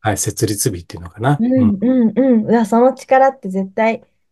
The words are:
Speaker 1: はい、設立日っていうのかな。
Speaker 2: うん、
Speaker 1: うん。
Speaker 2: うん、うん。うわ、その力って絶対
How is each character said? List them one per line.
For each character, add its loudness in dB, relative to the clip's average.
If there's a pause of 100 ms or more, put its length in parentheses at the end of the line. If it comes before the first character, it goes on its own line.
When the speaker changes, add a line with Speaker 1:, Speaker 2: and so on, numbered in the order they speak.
Speaker 1:
は -2
い、 -4
設 -4
立 -4
日 -10
っ -20
て -16
い -18
う -16
の -16
か -20
な。 0
Speaker 2:
う 0
ん、 0
Speaker 1:
う 2
ん。 2
Speaker 2:
う 2
ん、 -2
う 4
ん。 -2
う 2
わ、 2
そ 0
の 4
力 2
っ -2
て -12
絶 -4
対 -2 (280)